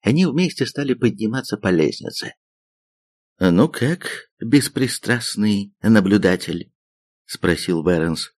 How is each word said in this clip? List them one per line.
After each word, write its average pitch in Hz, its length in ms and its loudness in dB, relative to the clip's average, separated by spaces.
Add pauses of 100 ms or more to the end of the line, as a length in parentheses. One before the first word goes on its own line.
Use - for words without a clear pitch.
Они 151 240 2
вместе 156 400 -2
стали 135 280 -4
подниматься 110 640 -2
по - 120 -2
лестнице. - 640 -2 (1040)
«Ну 92 300 4
как, - 600 -6 (100)
беспристрастный 117 1400 -2
наблюдатель?» 95 880 2 (540)
спросил 82 580 -2
Бернс. 82 540 0